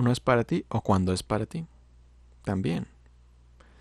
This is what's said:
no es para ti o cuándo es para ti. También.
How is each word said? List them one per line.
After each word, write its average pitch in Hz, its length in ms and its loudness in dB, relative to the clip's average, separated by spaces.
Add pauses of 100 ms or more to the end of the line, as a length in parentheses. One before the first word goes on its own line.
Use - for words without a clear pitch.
no 123 100 4
es 120 80 0
para 120 240 2
ti 175 240 -4
o - 140 -2
cuándo 95 320 2
es 90 100 -2
para 107 220 -4
ti. 165 200 -10 (840)
También. 123 400 -2 (920)